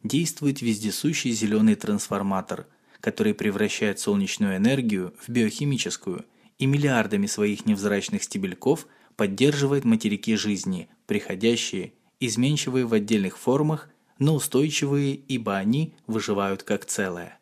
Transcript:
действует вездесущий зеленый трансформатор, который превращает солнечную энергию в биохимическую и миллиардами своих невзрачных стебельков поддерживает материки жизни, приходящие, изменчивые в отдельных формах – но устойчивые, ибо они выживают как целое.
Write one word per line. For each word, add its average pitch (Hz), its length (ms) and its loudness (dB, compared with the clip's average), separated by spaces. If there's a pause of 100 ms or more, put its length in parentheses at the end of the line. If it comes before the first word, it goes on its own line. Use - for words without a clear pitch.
действует 143 560 -2
вездесущий 117 680 -2
зеленый 107 460 4
трансформатор, 98 880 -2 (340)
который 107 320 0
превращает 104 680 -2
солнечную 98 600 0
энергию 107 600 2
в - 120 -16
биохимическую 117 960 -2 (320)
и 131 80 0
миллиардами 120 600 2
своих 104 400 0
невзрачных 101 580 0
стебельков 98 600 -2 (300)
поддерживает 135 680 2
материки 110 520 2
жизни, 95 520 -2 (180)
приходящие, 104 880 -2 (260)
изменчивые 127 640 0
в 113 80 0
отдельных 104 460 0
формах – 147 500 0 (300)
но 151 160 4
устойчивые, 139 800 0
ибо 113 420 -4
они 127 380 0 (140)
выживают 101 560 -2
как 104 200 -2
целое. 87 580 -6